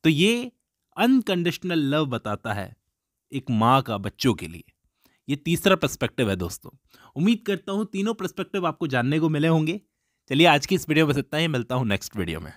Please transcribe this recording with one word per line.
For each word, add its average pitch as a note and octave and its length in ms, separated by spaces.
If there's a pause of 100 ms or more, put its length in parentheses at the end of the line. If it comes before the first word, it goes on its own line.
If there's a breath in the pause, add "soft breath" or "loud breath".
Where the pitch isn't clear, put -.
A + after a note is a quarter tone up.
तो D#3 60
ये A3+ 420 (460)
अनकंडीशनल F#3 800 (100)
लव D3+ 160
बताता A2 480
है F#2+ 220 (560)
एक C3+ 200
माँ A#2+ 300
का A2 160
बच्चों G2+ 360
के D#2+ 140
लिए। E2 160 (640)
ये C#3+ 80
तीसरा E3+ 400
पर्सपेक्टिव B2+ 540
है F#2+ 60
दोस्तों। - 360 (440 soft breath)
उम्मीद G#3 320
करता G3 240
हूँ G#3 140
तीनों G3 280
पर्सपेक्टिव F#3 540
आपको D#3+ 200
जानने C3 320
को D#3+ 100
मिले D#3 180
होंगे। E3 320 (500)
चलिए D3+ 180
आज D3 180
की F#3+ 100
इस D#3 140
वीडियो D#3 160
में C#3+ 80
बस C#3 60
इतना D3 200
ही, E3 80
मिलता B2+ 280
हूँ B2 120
नेक्स्ट - 280
वीडियो E2+ 240
में। D#2 180